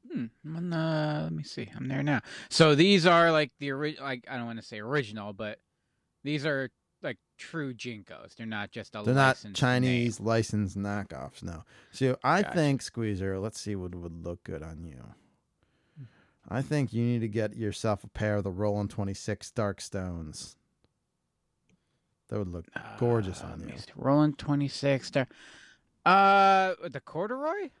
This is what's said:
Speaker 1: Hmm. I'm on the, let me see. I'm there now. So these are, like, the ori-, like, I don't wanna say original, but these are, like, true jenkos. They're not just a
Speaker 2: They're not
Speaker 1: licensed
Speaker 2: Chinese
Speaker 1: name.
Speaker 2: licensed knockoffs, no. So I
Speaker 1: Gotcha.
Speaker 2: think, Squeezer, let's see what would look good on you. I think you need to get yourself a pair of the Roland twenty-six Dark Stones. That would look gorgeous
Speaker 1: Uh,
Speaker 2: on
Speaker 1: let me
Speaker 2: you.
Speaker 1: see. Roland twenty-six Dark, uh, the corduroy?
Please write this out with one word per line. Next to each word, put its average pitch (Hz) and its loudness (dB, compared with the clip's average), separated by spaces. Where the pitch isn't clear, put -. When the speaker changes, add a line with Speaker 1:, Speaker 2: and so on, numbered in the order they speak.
Speaker 1:
Hmm. 151 -4
I'm 160 -10
on 175 -4
the, 156 0
let 165 -4
me 156 -6
see. - -10
I'm 131 -6
there 139 -2
now. 143 2
So 156 8
these 180 8
are, 170 8
like, 151 4
the 139 -4
ori-, 151 -4
like, 131 -8
I 131 -8
don't 120 -6
wanna 113 -8
say 107 -12
original, 107 -4
but 107 -8
these 143 -2
are, 135 -2
like, 139 -8
true 143 -8
jenkos. 107 -14
They're 113 -12
not 107 -6
just - -12
a 107 -8
Speaker 2:
They're 117 2
not 131 4
Speaker 1:
licensed 101 -10
Speaker 2:
Chinese 123 2
Speaker 1:
name. 107 -4
Speaker 2:
licensed 107 0
knockoffs, 101 -8
no. 85 -10
So 131 0
I 160 4
Speaker 1:
Gotcha. - -4
Speaker 2:
think, 147 4
Squeezer, 98 -4
let's 104 -6
see 104 -6
what 92 -8
would 85 -10
look 85 -8
good 78 -10
on 80 -12
you. 65 -16
I 117 -2
think 135 -2
you 117 0
need 120 2
to 113 -2
get 104 -2
yourself 107 -2
a - -18
pair 107 -2
of 101 0
the 95 -4
Roland 101 -2
twenty-six 101 -6
Dark 101 -2
Stones. 87 -8
That 104 -4
would 98 -4
look 87 -8
gorgeous 117 0
Speaker 1:
Uh, - -12
Speaker 2:
on - -10
Speaker 1:
let - -12
me - -12
Speaker 2:
you. - -12
Speaker 1:
see. - -14
Roland 147 4
twenty-six 139 0
Dark, 131 0
uh, 196 8
the 131 -8
corduroy? 269 -6